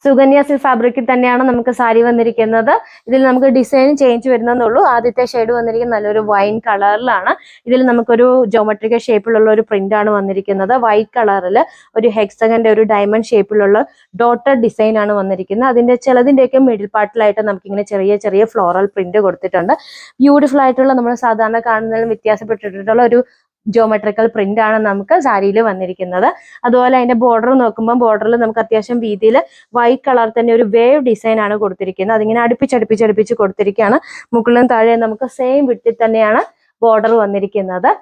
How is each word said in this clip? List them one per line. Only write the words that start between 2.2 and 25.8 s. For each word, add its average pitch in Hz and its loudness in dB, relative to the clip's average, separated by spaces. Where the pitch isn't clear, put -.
ഇതിൽ 262 2
നമുക്ക് 254 2
ഡിസൈൻ 269 2
ചേഞ്ച് 247 0
വരുന്നതേ 240 0
ഉള്ളൂ. 339 2
ആദ്യത്തെ 247 0
ഷെയ്ഡ് 233 -2
വന്നിരിക്കുന്നത് 233 -2
നല്ലൊരു 208 -2
വൈൻ 208 0
കളറിലാണ്. 208 -2
ഇതിൽ 254 2
നമുക്കൊരു 240 2
ജോമെട്രിക്കൽ 220 -2
ഷേപ്പിലുള്ള 220 0
ഒരു 220 2
പ്രിന്റ് 202 -2
ആണ് 214 0
വന്നിരിക്കുന്നത്. 196 -2
വൈറ്റ് 220 0
കളറിൽ 202 0
ഒരു 220 0
hexagon-ന്റെ 220 0
ഒരു 214 4
ഡയമണ്ട് 214 0
ഷേപ്പിലുള്ള 214 2
ഡോട്ടഡ് 240 0
ഡിസൈൻ 220 0
ആണ് 208 -2
വന്നിരിക്കുന്നത്. 196 -2
അതിന്റെ 240 2
ചിലതിന്റെയൊക്കെ 254 2
മിഡിൽ 233 2
പാർട്ടിലായിട്ട് 214 -2
നമുക്കിങ്ങനെ 202 -6
ചെറിയ 202 -2
ചെറിയ 202 0
ഫ്ലോറൽ 185 -2
പ്രിന്റ് 196 -4
കൊടുത്തിട്ടുണ്ട്. 185 -2
ബ്യൂട്ടിഫുൾ 285 4
ആയിട്ടുള്ള 262 2
നമ്മൾ 247 -2
സാധാരണ 226 -2
കാണുന്നതിലും 226 -4
വ്യത്യാസപ്പെട്ടിട്ടുള്ള 214 -2
ഒരു 240 2
ജോമെട്രിക്കൽ 214 0
പ്രിന്റ് 208 -2
ആണ് 220 0
നമുക്ക് 208 0
സാരിയിൽ 208 0
വന്നിരിക്കുന്നത്. 185 -2